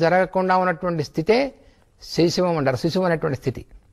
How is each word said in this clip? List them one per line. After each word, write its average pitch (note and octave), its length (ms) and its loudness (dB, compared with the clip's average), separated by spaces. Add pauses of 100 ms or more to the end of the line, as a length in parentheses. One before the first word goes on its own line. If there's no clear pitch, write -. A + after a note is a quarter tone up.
జరగకుండా F#3 540 2
ఉన్నటువంటి F3 460 -2
స్థితే G#3 340 0 (640)
శిశువం F3 560 0
అంటారు, C3+ 260 0
శిశువు F#3 240 0
అనేటువంటి D#3 340 -2
స్థితి. - 200 -6 (320)